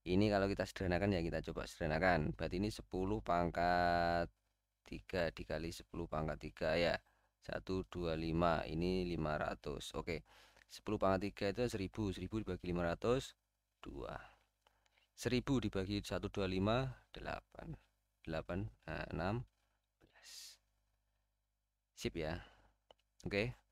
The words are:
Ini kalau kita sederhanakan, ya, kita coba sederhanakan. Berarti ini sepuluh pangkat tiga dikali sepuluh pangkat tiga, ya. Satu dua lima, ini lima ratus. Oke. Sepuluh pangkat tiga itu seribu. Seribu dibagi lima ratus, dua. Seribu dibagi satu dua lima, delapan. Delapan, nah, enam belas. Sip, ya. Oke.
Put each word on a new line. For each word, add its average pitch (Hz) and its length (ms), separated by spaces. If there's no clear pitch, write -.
Ini 98 320
kalau 98 160
kita 98 160
sederhanakan, 95 480
ya, 90 80
kita 80 320
coba - 160
sederhanakan. 82 640
Berarti 82 240
ini 104 160
sepuluh 95 480
pangkat 87 1120
tiga - 400
dikali 78 480
sepuluh - 320
pangkat 78 320
tiga, 78 320
ya. 85 240
Satu 92 400
dua 85 320
lima, 82 480
ini 90 400
lima 78 320
ratus. 80 640
Oke. 78 240
Sepuluh - 240
pangkat 95 320
tiga 98 240
itu 120 160
seribu. 101 340
Seribu 95 240
dibagi 92 240
lima 87 240
ratus, 120 480
dua. - 320
Seribu 123 480
dibagi 101 400
satu 98 320
dua 98 160
lima, 104 400
delapan. - 640
Delapan, 82 400
nah, 80 240
enam 87 220
belas. - 560
Sip, - 240
ya. 78 240
Oke. 107 240